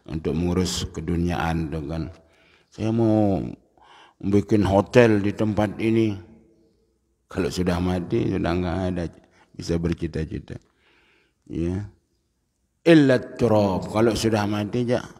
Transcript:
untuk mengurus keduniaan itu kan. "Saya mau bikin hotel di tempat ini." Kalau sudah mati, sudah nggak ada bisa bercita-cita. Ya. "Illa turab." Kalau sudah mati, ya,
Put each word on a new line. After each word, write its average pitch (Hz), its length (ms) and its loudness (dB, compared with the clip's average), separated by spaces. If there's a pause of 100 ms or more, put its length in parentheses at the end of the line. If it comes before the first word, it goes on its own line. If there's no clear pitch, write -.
untuk 80 240 -4
mengurus 87 560 -2
keduniaan 82 800 -2
itu 78 160 -6
kan. 80 240 -8 (640)
"Saya 107 160 -6
mau 107 560 2 (720)
bikin 101 480 2
hotel 104 560 4
di 101 160 -2
tempat 107 400 -2
ini." 110 400 0 (1120)
Kalau 82 240 -4
sudah 90 320 -2
mati, 92 480 -2
sudah 85 240 -2
nggak 90 220 -2 (180)
ada 87 80 -4 (480)
bisa - 240 -4
bercita-cita. 80 800 -6 (920)
Ya. 90 400 -6 (960)
"Illa 147 320 8
turab." 101 720 2
Kalau 110 240 2
sudah 107 320 0
mati, 104 400 -2
ya, 117 160 0 (200)